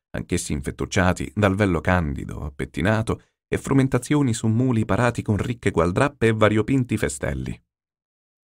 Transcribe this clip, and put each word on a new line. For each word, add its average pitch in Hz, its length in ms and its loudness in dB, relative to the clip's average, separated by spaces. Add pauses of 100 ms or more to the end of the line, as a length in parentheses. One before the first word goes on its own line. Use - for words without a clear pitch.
(180)
anch'essi 85 340 -4
infettucciati, 76 840 -2
dal 101 220 2
vello 95 240 2
candido, 76 760 -2
pettinato, 107 680 -2 (300)
e 135 60 0
frumentazioni 135 760 2
su 113 140 -2
muli 113 380 2
parati 117 360 0
con 107 140 0
ricche 101 360 -2
gualdrappe 110 560 2
e 113 60 4
variopinti 107 640 2
festelli. - 640 -4 (880)